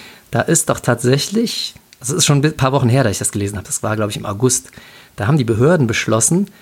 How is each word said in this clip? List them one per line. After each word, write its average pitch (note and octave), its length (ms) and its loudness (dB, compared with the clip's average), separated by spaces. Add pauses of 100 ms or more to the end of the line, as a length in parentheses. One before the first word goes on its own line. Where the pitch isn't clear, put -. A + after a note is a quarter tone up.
(300)
Da A#2 120 -2
ist - 280 0
doch A#2+ 100 -2
tatsächlich, C#3 920 -2 (260)
das A#2 120 -8
ist F3 140 0
schon C#3+ 200 4
ein D#3 100 0
paar C3 160 0
Wochen B2+ 160 2
her, C3 160 4
dass G#2 100 2
ich - 60 -6
das - 120 -4
gelesen G2+ 260 -4
hab. F#2 80 -10
Das - 160 -8
war, G#2+ 140 -2
glaub G#2+ 160 -2
ich, - 60 -8
im A2 100 -8
August. A2 420 0 (460)
Da G2+ 100 -4
haben C#3+ 120 4
die C3+ 60 2
Behörden B2 440 2
beschlossen, A2+ 640 0 (100)